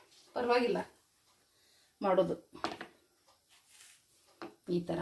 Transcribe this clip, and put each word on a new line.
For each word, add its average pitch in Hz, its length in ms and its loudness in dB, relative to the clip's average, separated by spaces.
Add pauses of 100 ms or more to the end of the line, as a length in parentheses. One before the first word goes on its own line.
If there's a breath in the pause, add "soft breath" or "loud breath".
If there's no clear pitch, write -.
(360 loud breath)
ಪರವಾಗಿಲ್ಲ 240 420 2 (1200 soft breath)
ಮಾಡೋದು. 185 360 2 (2250)
ಈ 175 120 0
ಥರ 165 220 -4